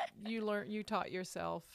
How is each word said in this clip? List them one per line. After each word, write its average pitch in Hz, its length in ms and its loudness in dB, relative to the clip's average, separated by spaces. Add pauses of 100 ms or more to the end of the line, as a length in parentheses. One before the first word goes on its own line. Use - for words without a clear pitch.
(260)
you 220 180 0
learn, 208 260 2
you 214 140 0
taught 208 260 2
yourself 170 540 -2 (120)